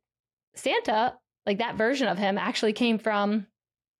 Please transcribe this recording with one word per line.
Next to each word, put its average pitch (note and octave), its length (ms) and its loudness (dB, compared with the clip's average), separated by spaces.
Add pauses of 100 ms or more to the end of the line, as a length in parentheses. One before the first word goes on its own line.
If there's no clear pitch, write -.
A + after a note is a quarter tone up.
(540)
Santa, B3+ 640 0 (280)
like, G3+ 120 0
that A#3 180 -4
version A#3+ 320 0
of F3 100 -2
him G3+ 180 0
actually G#3+ 360 0
came A3+ 260 2
from G#3 480 0 (540)